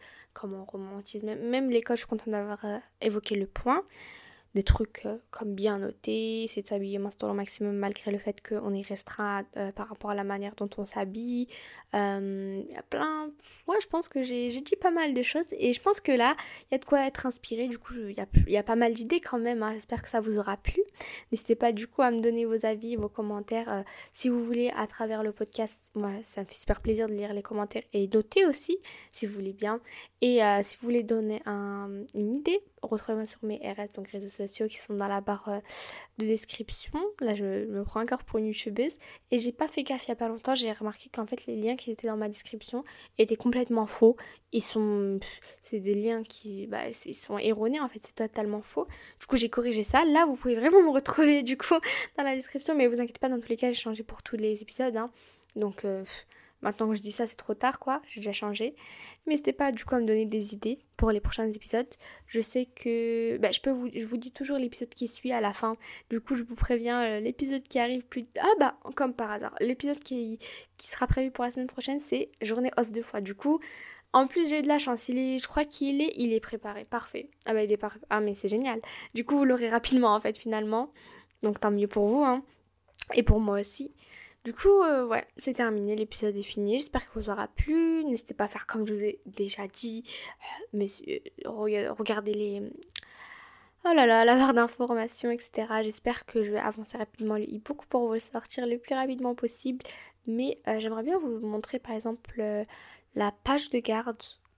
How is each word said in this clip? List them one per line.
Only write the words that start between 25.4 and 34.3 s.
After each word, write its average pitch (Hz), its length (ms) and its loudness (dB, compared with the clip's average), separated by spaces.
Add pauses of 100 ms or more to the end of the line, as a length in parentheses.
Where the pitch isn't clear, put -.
moi, 208 160 -2 (120)
ça 196 200 -10
me - 20 -10
fait - 100 -16
super - 240 -2
plaisir 220 300 0
de 214 40 -4
lire 202 200 -4
les 202 100 -6
commentaires 208 480 -6
et 196 160 0
noter 214 380 4
aussi, 339 320 2 (340)
si - 160 -6
vous 202 60 -10
voulez 196 180 -6
bien. 208 300 -4 (400)
Et, 247 200 8
euh, 202 220 6
si - 140 -6
vous - 80 -12
voulez 240 180 4
donner 214 420 0
un, 202 440 -6 (240)
une 208 240 0
idée, 339 240 0 (200)
retrouvez-moi 220 440 -2
sur - 180 -12
mes 214 140 -4
R 202 220 -8
S, 208 140 -10
donc 196 160 -12
réseaux 202 200 -10
sociaux 202 380 -4